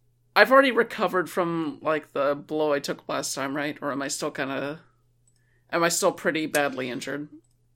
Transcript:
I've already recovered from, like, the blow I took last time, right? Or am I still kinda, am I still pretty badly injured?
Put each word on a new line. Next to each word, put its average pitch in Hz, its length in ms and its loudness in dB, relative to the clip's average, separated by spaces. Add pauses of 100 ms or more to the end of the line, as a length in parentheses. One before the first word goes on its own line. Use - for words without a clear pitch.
(340)
I've 208 160 8
already 269 220 8
recovered 185 580 0
from, 170 520 -2
like, 151 320 -2
the 143 200 2
blow 151 380 -2
I 143 80 2
took - 280 -8
last 143 260 -4
time, 135 200 -4
right? 147 260 -4
Or 147 120 -4
am 139 100 -4
I 139 60 -4
still 147 240 -4
kinda, 139 480 -6 (920)
am 170 140 0
I 170 60 4
still 175 200 2
pretty 160 360 -2
badly 131 440 -2
injured? 143 380 -8 (480)